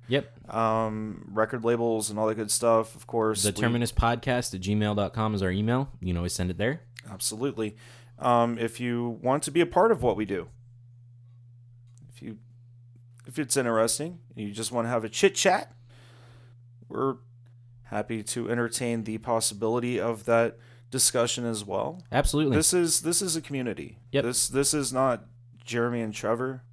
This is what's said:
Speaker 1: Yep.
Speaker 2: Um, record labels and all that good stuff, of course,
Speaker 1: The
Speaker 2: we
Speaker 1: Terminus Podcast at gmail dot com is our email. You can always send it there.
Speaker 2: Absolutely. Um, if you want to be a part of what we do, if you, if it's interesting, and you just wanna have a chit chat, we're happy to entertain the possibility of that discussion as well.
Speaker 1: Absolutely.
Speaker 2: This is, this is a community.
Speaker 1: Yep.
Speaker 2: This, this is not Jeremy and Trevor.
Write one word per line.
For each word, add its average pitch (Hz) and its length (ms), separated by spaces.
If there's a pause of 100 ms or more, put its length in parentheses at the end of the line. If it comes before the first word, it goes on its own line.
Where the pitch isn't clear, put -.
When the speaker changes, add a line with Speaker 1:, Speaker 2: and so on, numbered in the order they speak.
Speaker 1:
Yep. - 440
Speaker 2:
Um, 110 760
record 110 320
labels 117 460
and 104 100
all 110 80
that 110 80
good 107 160
stuff, 113 460
of - 100
course, 110 360
Speaker 1:
The 101 60
Speaker 2:
we 95 40
Speaker 1:
Terminus 117 400
Podcast 120 600
at 95 60
gmail 104 380
dot 101 160
com 107 220
is 95 60
our 92 100
email. 117 380 (120)
You 90 60
can 87 100
always 87 160
send 90 180
it 85 60
there. 127 240 (280)
Speaker 2:
Absolutely. 110 680 (420)
Um, 120 380
if 117 240
you 120 400
want 135 220
to 147 80
be 170 100
a 165 40
part 185 280
of 123 100
what 107 140
we 107 80
do, 90 220 (1700)
if - 80
you, - 160 (880)
if 131 140
it's 143 180
interesting, 120 600 (160)
and 107 120
you 101 60
just 110 180
wanna 117 180
have 117 140
a 113 60
chit 196 260
chat, - 380 (1160)
we're 131 260 (680)
happy 107 400
to 113 260
entertain 117 540
the 110 160
possibility 113 800
of 110 260
that 117 320 (340)
discussion 123 540
as 107 200
well. 123 460
Speaker 1:
Absolutely. 139 440
Speaker 2:
This 156 180
is, 170 280
this 170 200
is 175 140
a 160 60
community. 123 580 (120)
Speaker 1:
Yep. 135 120
Speaker 2:
This, 120 260
this 135 240
is 135 200
not 131 320 (380)
Jeremy 120 380
and 107 120
Trevor. 123 600